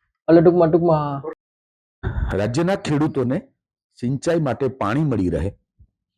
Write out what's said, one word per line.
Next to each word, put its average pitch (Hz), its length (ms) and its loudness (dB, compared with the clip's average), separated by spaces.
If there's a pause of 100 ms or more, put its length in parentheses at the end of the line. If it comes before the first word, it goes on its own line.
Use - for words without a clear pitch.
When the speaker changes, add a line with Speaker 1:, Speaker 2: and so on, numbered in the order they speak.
(280)
Speaker 1:
એટલે 165 140 6
ટૂંકમાં, 170 280 4
ટૂંકમાં 151 520 0 (1120)
Speaker 2:
રાજ્યના 127 380 0
ખેડૂતોને 139 760 -2 (520)
સિંચાઈ 139 400 -2
માટે 131 280 -2
પાણી 110 320 -2
મળી 113 280 0
રહે 78 300 -4 (600)